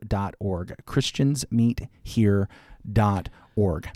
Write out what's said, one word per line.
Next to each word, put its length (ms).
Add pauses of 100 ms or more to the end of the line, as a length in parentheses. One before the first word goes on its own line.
dot 320
org. 360 (100)
Christians 680
meet 380 (140)
here 480 (400)
dot 380 (260)
org. 420